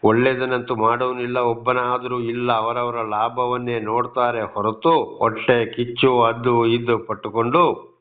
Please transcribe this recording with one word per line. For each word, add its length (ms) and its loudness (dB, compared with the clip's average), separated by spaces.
ಒಳ್ಳೆಯದನ್ನಂತೂ 680 2
ಮಾಡೋನಿಲ್ಲ, 640 0
ಒಬ್ಬನಾದರೂ 800 -2
ಇಲ್ಲ. 320 -2
ಅವರವರ 420 -2
ಲಾಭವನ್ನೇ 840 -2
ನೋಡ್ತಾರೆ 600 -2
ಹೊರತು 760 0
ಹೊಟ್ಟೆ 480 2
ಕಿಚ್ಚು 560 2
ಅದು 440 2
ಇದು 320 2
ಪಟ್ಟುಕೊಂಡು 1040 -2